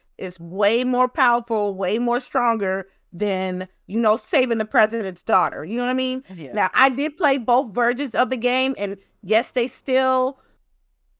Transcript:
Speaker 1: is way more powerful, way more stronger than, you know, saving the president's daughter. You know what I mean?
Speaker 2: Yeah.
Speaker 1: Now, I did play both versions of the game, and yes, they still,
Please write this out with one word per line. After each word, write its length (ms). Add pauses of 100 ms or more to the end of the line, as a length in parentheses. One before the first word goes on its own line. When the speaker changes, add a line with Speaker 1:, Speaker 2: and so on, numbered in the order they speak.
(200)
Speaker 1:
is 200
way 440
more 260
powerful, 640
way 240
more 220
stronger 680 (240)
than, 560 (200)
you 120
know, 160
saving 440
the 60
president's 580
daughter. 420
You 100
know 80
what 60
I 60
mean? 280 (120)
Speaker 2:
Yeah. 180
Speaker 1:
Now, 220
I 140
did 280
play 220
both 340
versions 400
of 160
the 80
game, 400
and 180 (280)
yes, 280
they 160
still, 720 (800)